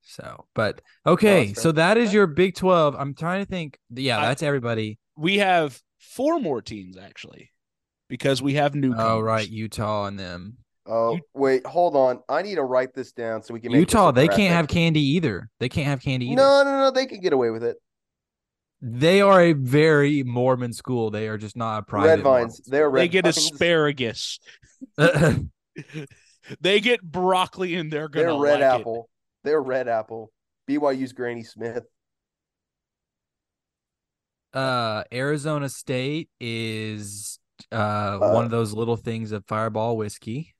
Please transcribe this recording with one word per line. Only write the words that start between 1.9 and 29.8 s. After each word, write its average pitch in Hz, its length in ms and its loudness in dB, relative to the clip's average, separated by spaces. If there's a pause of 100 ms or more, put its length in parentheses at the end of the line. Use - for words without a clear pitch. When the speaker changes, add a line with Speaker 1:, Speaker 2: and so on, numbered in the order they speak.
Speaker 1:
is 220 160 2
your 208 120 6
Big 180 280 0
twelve. 170 440 2
I'm 139 160 -6
trying 180 300 -6
to - 60 -14
think. 165 280 -10 (120)
Yeah, 123 280 -2
Speaker 3:
I - 100 0
Speaker 1:
that's 135 140 -2
everybody. 117 560 -4 (160)
Speaker 3:
We 165 240 -2
have 175 400 0 (200)
four 302 420 -4
more 139 220 -4
teams, 92 340 -14
actually, - 540 -20 (580)
because 135 320 -2
we 139 140 0
have 143 200 0
newcomers. 127 320 0
Speaker 1:
Oh, 113 140 2
right, 110 260 0
Utah 107 600 -6
and 101 120 -10
them. 92 380 -12 (300)
Speaker 2:
Oh, 113 300 0
Speaker 3:
You 175 40 -6 (140)
Speaker 2:
wait, 131 320 2
hold 175 300 0
on. 131 340 2
I 147 100 0
need 202 140 -6
to 156 80 -2
write 127 320 -2
this 127 180 -10
down 113 300 -6
so - 100 -14
we 117 80 -10
can 120 120 -6
make 156 140 6
this - 60 -4
Speaker 1:
Utah, 202 160 6
Speaker 2:
a 143 60 4
Speaker 1:
they 131 120 6
can't 196 100 2
Speaker 2:
graphic. 196 160 2
Speaker 1:
have 170 160 2
candy 165 340 2
either. 139 480 -2 (100)
They 123 80 -2
can't 143 200 -4
have 135 120 -2
candy 127 280 -4
either. 247 120 -2
Speaker 2:
No, 277 240 6
no, 277 200 0
no, 269 60 4
they 262 140 -2
can 226 160 -12
get 175 140 2
away 123 160 2
with 113 120 -6
it. 117 140 -4 (1040)
Speaker 1:
They 143 400 2
are 196 220 6
a 170 100 6
very 143 680 2
Mormon 123 500 0
school. 117 380 -4
They 107 180 -6
are 107 80 -8
just 104 200 -12
not 110 240 -6
a - 20 -14
private 104 260 0
Speaker 2:
Red 160 160 4
Speaker 1:
Mormon 131 240 6
Speaker 2:
Vines. 113 180 -18
They're 139 200 2
Speaker 1:
school. 143 60 0
Speaker 3:
They 135 100 2
Speaker 2:
Red 175 80 0
Speaker 3:
get 180 160 2
Speaker 2:
Vines. 165 100 2
Speaker 3:
asparagus. 147 1000 -2 (580)
Speaker 1:
<laughs> 156 540 2 (1120)
Speaker 3:
They 196 200 4
get 233 200 2
broccoli, 185 760 -2
and 156 140 -6
they're 156 200 -4
gonna 151 160 0
Speaker 2:
They're 156 120 0
Red 143 220 4
Speaker 3:
like 131 180 4
it. - 40 0
Speaker 2:
Apple. 113 260 -8 (360)
They're 147 180 0
Red 127 260 -4